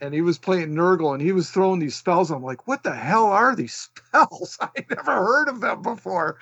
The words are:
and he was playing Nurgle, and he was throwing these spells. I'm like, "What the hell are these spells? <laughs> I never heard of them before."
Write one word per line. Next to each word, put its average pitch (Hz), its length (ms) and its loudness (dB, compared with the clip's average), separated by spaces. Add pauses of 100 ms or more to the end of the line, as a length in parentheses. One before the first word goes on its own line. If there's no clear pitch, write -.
and 143 140 -6
he 156 60 0
was 170 180 2
playing 170 340 -2
Nurgle, 165 400 2
and 135 80 -4
he 165 100 2
was 180 200 0
throwing 190 280 2
these 147 160 -4
spells. 175 360 0
I'm 131 120 -6
like, 127 240 -10
"What 269 140 -4
the 196 120 -4
hell 190 340 2
are 220 280 4
these 147 180 -6
spells? - 840 0
<laughs> - 40 -6
I - 280 -8
never - 220 -4
heard 262 360 2
of 254 140 -6
them - 220 -4
before." 185 580 -4